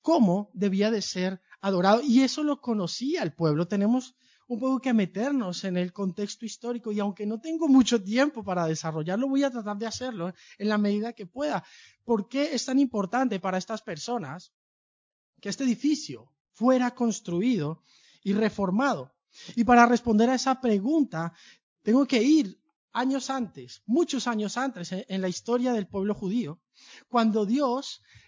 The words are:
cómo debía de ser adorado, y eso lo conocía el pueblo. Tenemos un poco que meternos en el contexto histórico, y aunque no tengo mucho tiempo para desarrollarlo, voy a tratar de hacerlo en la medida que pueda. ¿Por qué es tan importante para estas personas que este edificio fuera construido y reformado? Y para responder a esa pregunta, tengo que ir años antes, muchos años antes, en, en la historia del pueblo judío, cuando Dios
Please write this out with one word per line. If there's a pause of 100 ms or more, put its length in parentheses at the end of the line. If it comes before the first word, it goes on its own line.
cómo
debía
de
ser (200)
adorado,
y
eso
lo
conocía
el
pueblo.
Tenemos (320)
un
poco
que
meternos
en
el
contexto
histórico,
y
aunque
no
tengo
mucho
tiempo
para
desarrollarlo,
voy
a
tratar
de
hacerlo (260)
en
la
medida
que
pueda. (400)
¿Por
qué
es
tan
importante
para
estas
personas (880)
que
este
edificio (220)
fuera
construido (400)
y
reformado? (420)
Y
para
responder
a
esa
pregunta, (500)
tengo
que
ir (320)
años
antes,
muchos
años
antes,
en,
en
la
historia
del
pueblo
judío, (480)
cuando
Dios (260)